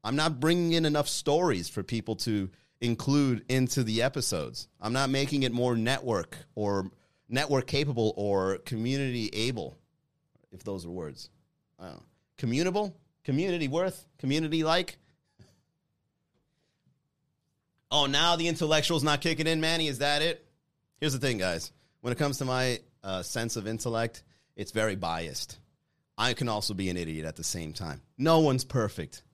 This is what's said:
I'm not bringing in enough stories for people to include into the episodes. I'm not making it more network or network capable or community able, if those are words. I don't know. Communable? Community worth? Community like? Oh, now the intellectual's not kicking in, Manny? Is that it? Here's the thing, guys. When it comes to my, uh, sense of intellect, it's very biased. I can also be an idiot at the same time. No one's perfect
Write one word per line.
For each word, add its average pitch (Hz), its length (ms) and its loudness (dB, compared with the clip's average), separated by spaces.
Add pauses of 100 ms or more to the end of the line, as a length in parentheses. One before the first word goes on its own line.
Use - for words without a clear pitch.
I'm 120 120 0
not 156 240 2
bringing 170 320 4
in 165 120 4
enough 147 240 2
stories 147 600 2
for - 140 -6
people 110 340 -2
to 101 340 0 (300)
include 123 680 2
into 131 340 2
the 113 200 2
episodes. 85 680 -2 (120)
I'm 110 120 -4
not 135 160 2
making 139 360 2
it 123 80 0
more 120 240 2
network 113 600 0 (180)
or 101 360 0 (380)
network 135 380 0
capable 131 500 0
or 98 420 0
community 123 760 -4
able, 110 440 -4 (760)
if 92 120 -20
those 95 220 -6
are 85 40 -10
words. 80 400 -10 (480)
I 92 80 -18
don't 76 80 -16
know. - 80 -20 (360)
Communable? 180 540 0 (320)
Community 160 440 0
worth? 175 380 -2 (120)
Community 156 460 0
like? 165 340 0 (3000)
Oh, 139 160 4
now 160 300 4
the 165 120 0
intellectual's 156 560 2
not 147 160 2
kicking 165 260 0
in, 160 140 0
Manny? 160 280 0
Is 131 100 -4
that 147 240 2
it? 165 240 -2 (540)
Here's 151 120 0
the 131 60 -2
thing, 120 200 0
guys. 90 340 -2 (280)
When 120 120 -4
it 117 60 -4
comes 143 200 0
to 143 60 -2
my, 127 360 0 (220)
uh, 95 200 -4
sense 113 340 -4
of 104 100 -6
intellect, 113 560 -2 (340)
it's - 160 -8
very 107 240 0
biased. 82 600 -6 (600)
I 120 140 2
can 123 160 -2
also 107 240 -2
be 95 160 -2
an 90 80 -2
idiot 80 300 -6
at 78 100 -8
the 82 80 -10
same 80 280 -6
time. 76 280 -8 (160)
No 160 240 6
one's 131 240 4
perfect - 580 -4 (120)